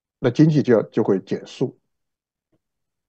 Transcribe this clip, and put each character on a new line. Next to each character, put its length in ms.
那 120
经 180
济 140
就 120
要， 80
就 200
会 180
减 260
速。 320